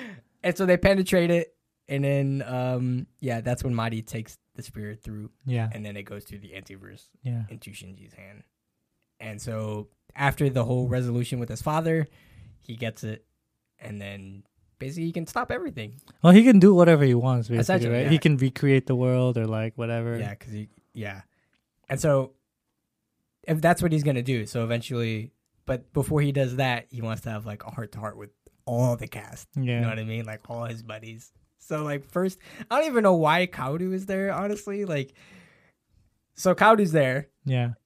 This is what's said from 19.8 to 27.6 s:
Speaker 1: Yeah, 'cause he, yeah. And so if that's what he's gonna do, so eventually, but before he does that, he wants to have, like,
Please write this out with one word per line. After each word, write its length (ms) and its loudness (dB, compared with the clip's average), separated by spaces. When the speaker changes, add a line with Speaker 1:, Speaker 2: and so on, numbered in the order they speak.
Speaker 1:
Yeah, 160 -6
'cause 180 -18
he, 160 -12
yeah. 280 -12
And 100 -4
so 340 0
if 120 0
that's 220 2
what 100 2
he's 120 2
gonna 180 0
do, 240 -2
so 180 -4
eventually, 680 -4
but 280 -6
before 280 0
he 100 2
does 260 0
that, 340 -2
he 100 -10
wants 220 -6
to 60 -10
have, 160 -10
like, 200 -12